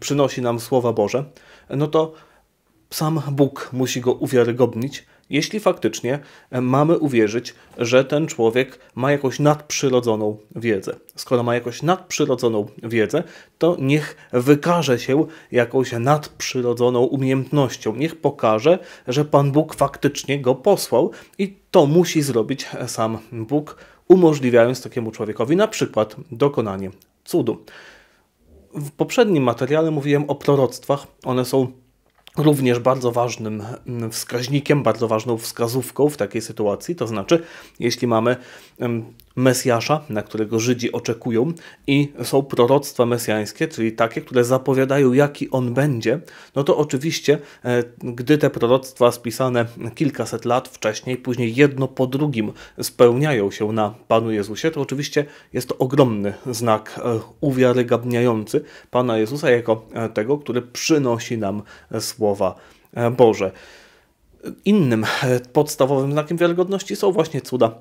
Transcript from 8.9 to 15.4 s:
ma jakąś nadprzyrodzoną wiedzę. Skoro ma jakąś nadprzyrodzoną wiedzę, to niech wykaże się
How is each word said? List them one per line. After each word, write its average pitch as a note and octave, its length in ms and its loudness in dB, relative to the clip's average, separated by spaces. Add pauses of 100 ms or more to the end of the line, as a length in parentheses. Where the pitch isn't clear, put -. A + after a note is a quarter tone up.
ma C3 180 0
jakąś C#3 260 -2
nadprzyrodzoną B2 960 0 (200)
wiedzę. A2 400 -2 (200)
Skoro A#2+ 260 -2
ma A#2+ 120 0
jakąś A#2+ 280 -6
nadprzyrodzoną B2+ 840 0 (160)
wiedzę, A2+ 400 0 (360)
to E3+ 200 2
niech D3 380 0 (160)
wykaże C#3+ 680 2
się D3 280 0 (260)